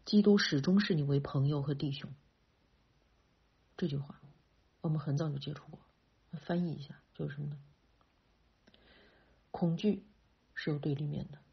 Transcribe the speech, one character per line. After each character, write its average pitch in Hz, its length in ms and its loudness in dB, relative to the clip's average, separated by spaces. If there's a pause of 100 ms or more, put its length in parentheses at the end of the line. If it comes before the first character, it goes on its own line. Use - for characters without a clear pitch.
，“基 208 180 4
督 208 160 8
始 156 220 2
终 185 200 4
视 208 140 2
你 151 80 2
为 143 180 2
朋 139 260 0
友 147 160 2
和 143 120 -2
弟 143 180 -4
兄。” - 180 -10 (1700)
这 180 100 -2
句 143 100 -2
话 - 240 -8 (600)
我 170 80 -2
们 156 120 0
很 143 160 0
早 156 120 0
就 139 100 -4
接 147 140 -8
触 - 160 -14
过， - 120 -18 (640)
翻 175 200 0
译 160 60 -2
一 139 80 -8
下 - 200 -16 (120)
就 151 160 -6
是 139 60 -10
什 147 80 -8
么 147 60 -6
呢？ - 100 -8 (1900)
恐 165 260 0
惧 208 300 -2 (480)
是 - 160 -6
有 147 80 -2
对 143 160 -2
立 147 120 -4
面 143 260 -6
的， - 60 -16 (140)